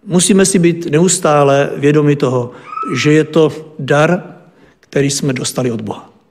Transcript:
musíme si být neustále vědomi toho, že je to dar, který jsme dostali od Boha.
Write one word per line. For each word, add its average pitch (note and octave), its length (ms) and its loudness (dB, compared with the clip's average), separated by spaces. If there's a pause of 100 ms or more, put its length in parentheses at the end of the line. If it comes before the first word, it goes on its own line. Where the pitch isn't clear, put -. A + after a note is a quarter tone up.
musíme F#3+ 400 2
si F#3+ 140 0
být E3+ 320 0
neustále D3 840 2
vědomi D3 380 2
toho, B2 360 -2 (440)
že C#3 160 0
je D#3 120 4
to D3+ 560 -2
dar, D3+ 440 0 (560)
který C#3 300 -2
jsme C#3 240 -4
dostali B2+ 380 -4
od A2+ 100 -6
Boha. - 280 -12 (200)